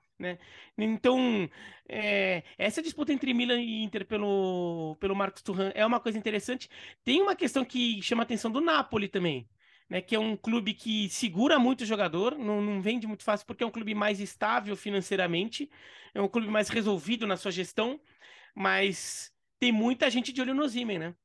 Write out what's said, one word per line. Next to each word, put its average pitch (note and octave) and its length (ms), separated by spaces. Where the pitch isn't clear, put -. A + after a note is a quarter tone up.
Né? F3+ 180
Então, A3 720
é, G3 560
essa G#3+ 240
disputa D4+ 320
entre C4+ 200
Milan A#3+ 280
e A3+ 200
Inter G3+ 240
pelo, F3+ 960
pelo G3 160
Marcos G3 260
Thuram G3 320
é G#3+ 120
uma A#3 140
coisa A3 180
interessante. A3 520
Tem C#4 180
uma G4+ 140
questão C4+ 280
que A#3+ 380
chama A#3 220
a - 20
atenção A3+ 260
do B3+ 80
Napoli D4 480
também, D#3+ 400
né? F#3 120
Que A3+ 140
é A3 40
um A3 160
clube A3 380
que G#3+ 360
segura A#3+ 480
muito B3 240
o A3+ 40
jogador, G#3 520
não, G#3 240
não G#3 200
vende A3 260
muito G#3 160
fácil G#3 240
porque A#3+ 160
é A#3 40
um G#3 40
clube G#3+ 240
mais G#3 240
estável G#3 560
financeiramente, F#3+ 920
é G3+ 80
um G3 60
clube A3 220
mais G#3+ 180
resolvido G#3+ 580
na F#3+ 120
sua G3 140
gestão, A3 480
mas F#3+ 800
tem B3 140
muita A#3+ 380
gente B3 240
de C4 80
olho C4 120
no C#4+ 100
Osimhen, A3+ 360
né? E3+ 260